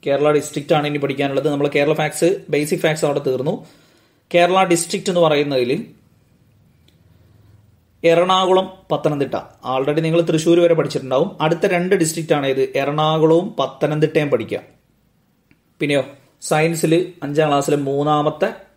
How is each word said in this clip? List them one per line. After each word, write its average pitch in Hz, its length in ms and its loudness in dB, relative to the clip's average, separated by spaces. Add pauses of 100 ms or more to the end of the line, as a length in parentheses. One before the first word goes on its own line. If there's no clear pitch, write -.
കേരള 143 240 2
ഡിസ്ട്രിക്റ്റ് 151 440 -2
ആണ് 147 120 0
ഇനി 147 100 -4
പഠിക്കാനുള്ളത്. 139 520 -2
നമ്മൾ 143 180 -2
കേരള 143 260 0
ഫാക്ട്സ്, 165 560 -2
ബേസിക് 151 300 -2
ഫാക്ട്സ് 160 260 -2
അവിടെ 143 140 0
തീർന്നു. 139 460 -4 (720)
കേരള 175 280 4
ഡിസ്ട്രിക്റ്റ് 175 460 -2
എന്ന് 175 120 2
പറയുന്നതിൽ 147 640 0 (2250)
എറണാകുളം, 185 680 2 (180)
പത്തനംതിട്ട, 147 440 -2 (400)
already 143 240 0
നിങ്ങൾ 160 220 0
തൃശ്ശൂർ 160 380 2
വരെ 170 140 4
പഠിച്ചിട്ടുണ്ടാവും. 147 680 -2
അടുത്ത 160 240 0
രണ്ട് 185 300 0
ഡിസ്ട്രിക്റ്റ് 160 380 -2
ആണ് 143 140 0
ഇത്, 135 280 0
എറണാകുളവും 156 840 2
പത്തനംതിട്ടയും 151 680 -2
പഠിക്കുക. 113 300 -2 (1200)
പിന്നെയോ 143 240 0 (380)
സയൻസിൽ 165 720 0 (100)
അഞ്ചാം 147 240 0
ക്ലാസ്സിലെ 143 300 0
മൂന്നാമത്തെ 147 760 0 (240)